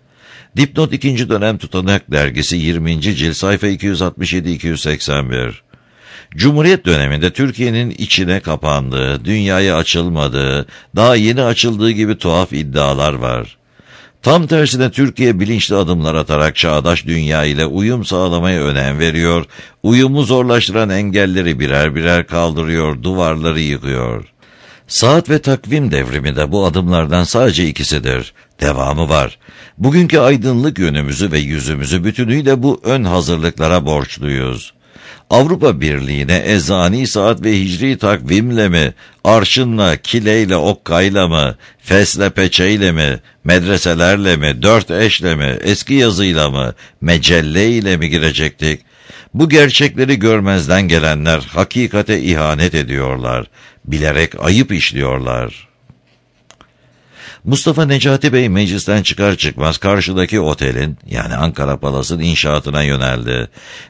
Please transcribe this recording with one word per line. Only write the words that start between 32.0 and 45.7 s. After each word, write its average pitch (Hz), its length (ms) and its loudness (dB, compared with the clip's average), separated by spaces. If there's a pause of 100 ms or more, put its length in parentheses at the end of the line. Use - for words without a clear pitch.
bütünüyle 123 580 0
bu 139 220 0
ön 123 200 0
hazırlıklara 82 840 0
borçluyuz. 67 840 -4 (580)
Avrupa 135 500 2
Birliği'ne 71 560 -2
ezani 95 680 0
saat 104 360 0
ve 104 180 0
hicri 95 380 -2
takvimle 101 720 0
mi, 80 260 2 (300)
arşınla, 107 720 2
kileyle, 107 600 0
okkayla 92 720 2
mı, 73 280 0 (220)
fesle, 98 520 2
peçeyle 95 640 0
mi, 71 280 -2 (240)
medreselerle 90 920 2
mi, 71 260 -2
dört 104 280 4
eşle 90 440 0
mi, 69 260 -2
eski - 340 -2